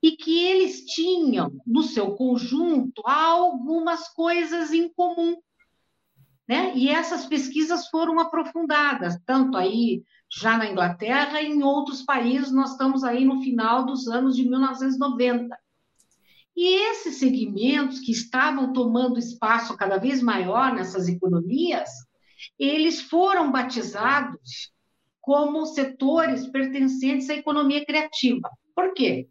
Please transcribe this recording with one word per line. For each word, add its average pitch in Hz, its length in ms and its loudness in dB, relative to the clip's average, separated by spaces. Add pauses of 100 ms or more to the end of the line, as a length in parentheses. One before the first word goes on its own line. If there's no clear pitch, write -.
E 320 100 6
que 330 340 0
eles 381 400 2
tinham, 320 640 0 (140)
no 240 180 2
seu 202 320 -2
conjunto, 254 920 0
algumas 320 1040 2
coisas 330 640 0
em 330 180 2
comum, 339 480 0 (1080)
né? 339 280 0
E 262 140 2
essas 330 360 -2
pesquisas 311 640 -2
foram 330 300 0
aprofundadas, 294 1040 -2
tanto 254 320 2
aí 220 440 0 (300)
já 226 260 0
na 220 100 0
Inglaterra 214 760 0
e 302 60 -4
em 294 140 0
outros 277 400 0
países, 262 500 0
nós 262 200 2
estamos 269 320 0
aí 254 220 2
no 269 160 4
final 240 440 0
dos 262 220 -4
anos 247 280 0
de 254 120 2
mil 254 100 0
novecentos 262 380 0
e - 40 -6
noventa. 247 600 0 (960)
E 370 360 2
esses - 280 -6
segmentos 233 800 0
que - 120 -6
estavam 262 640 0
tomando 240 440 2
espaço 226 600 -2
cada 196 200 0
vez 262 240 0
maior 226 520 0
nessas 185 340 -4
economias, 185 840 0 (680)
eles 311 420 0
foram 349 500 2
batizados 247 1200 -4 (500)
como 294 440 2
setores 277 840 0
pertencentes 269 840 0
à 302 60 -2
economia 294 500 0
criativa. 302 640 0 (260)
Por 370 180 0
quê? - 380 -2